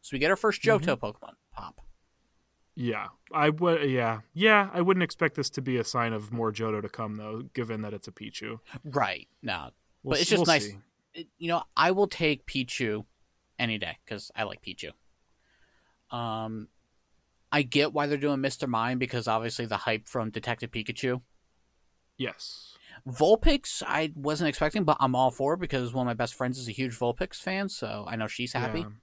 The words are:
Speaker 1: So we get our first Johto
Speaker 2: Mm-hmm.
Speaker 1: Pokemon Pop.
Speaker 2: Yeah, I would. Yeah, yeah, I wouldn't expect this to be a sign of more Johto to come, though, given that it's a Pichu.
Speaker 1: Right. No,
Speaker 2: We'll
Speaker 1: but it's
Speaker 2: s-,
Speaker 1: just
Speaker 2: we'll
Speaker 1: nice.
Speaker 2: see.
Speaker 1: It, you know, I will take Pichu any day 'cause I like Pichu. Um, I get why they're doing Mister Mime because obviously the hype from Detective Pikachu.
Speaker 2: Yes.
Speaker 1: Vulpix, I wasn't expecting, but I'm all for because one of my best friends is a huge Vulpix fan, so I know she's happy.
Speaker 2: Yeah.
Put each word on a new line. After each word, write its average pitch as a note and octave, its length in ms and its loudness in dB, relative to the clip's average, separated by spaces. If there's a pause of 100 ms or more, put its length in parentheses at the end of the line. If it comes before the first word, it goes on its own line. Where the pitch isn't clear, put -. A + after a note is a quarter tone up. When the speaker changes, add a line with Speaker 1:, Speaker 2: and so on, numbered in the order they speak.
Speaker 1:
So - 140 -10
we C3 40 -2
get D3 120 4
our F#3+ 60 6
first G#3 260 0
Johto F3 360 4
Speaker 2:
Mm-hmm. - 80 -6
Speaker 1:
Pokemon - 280 -12 (180)
Pop. - 280 -14 (920)
Speaker 2:
Yeah, A2 320 -4 (260)
I D3+ 180 6
would. D#3+ 380 2
Yeah, A#2 320 0 (140)
yeah, G3+ 380 6
I F3 80 0
wouldn't F3+ 240 4
expect D#3 320 -2
this C#3 140 -2
to C#3 120 -6
be B2+ 140 0
a A#2 80 0
sign A#2 280 0
of G#2+ 200 -6
more A2+ 200 0
Johto G#2+ 300 -2
to G2+ 60 -8
come, G#2+ 280 -8
though, A2 260 -10 (120)
given A2 280 -4
that G#2+ 120 -8
it's G2+ 140 -12
a - 40 -16
Pichu. A2 460 -12 (260)
Speaker 1:
Right. B2 440 -2 (140)
No, F2 280 -6 (320)
Speaker 2:
We'll C#3 120 0
Speaker 1:
but C#3+ 60 2
it's - 20 4
Speaker 2:
s-, F3 80 2
Speaker 1:
just G#3 100 6
Speaker 2:
we'll E3 140 6
Speaker 1:
nice. G#2+ 120 2
Speaker 2:
see. G2+ 120 -12 (360)
Speaker 1:
It, E3 140 -14 (100)
you E3 100 -8
know, E3+ 140 0 (140)
I E3+ 160 4
will G3 160 4
take D3+ 380 0
Pichu A#2 580 -2 (560)
any A2+ 180 0
day E2+ 180 -6 (100)
'cause G#2 280 -10
I A2+ 80 -4
like - 200 -6
Pichu. - 280 -12 (1200)
Um, A2 580 -4 (840)
I D3 120 4
get C#3+ 300 4
why D3 140 2
they're C#3+ 120 0
doing C#3 220 2
Mister C3+ 260 -2
Mime A#2+ 320 2
because A#2+ 300 -2
obviously A2+ 380 0
the G#2+ 120 -2
hype A2 300 -2
from A2 220 -4
Detective A#2 400 -6
Pikachu. B2 520 -4 (960)
Speaker 2:
Yes. - 540 -10 (340)
Speaker 1:
Vulpix, G#3 800 4
I D#3 300 -2
wasn't D3+ 320 0
expecting, D#3 360 0
but D3+ 160 4
I'm C3 140 4
all B2+ 160 4
for C#3+ 260 0
because B2+ 360 -2
one B2+ 140 -2
of B2 40 -2
my A#2 40 -2
best A#2 200 -4
friends B2+ 240 -2
is B2 100 -8
a G#2+ 40 -6
huge A#2+ 260 -4
Vulpix A#2+ 380 -2
fan, F#3+ 320 -4
so G#2 400 -8
I A#2 80 -6
know A2 100 -2
she's B2 260 -6
happy. B2 280 -2
Speaker 2:
Yeah. E3+ 60 -6 (160)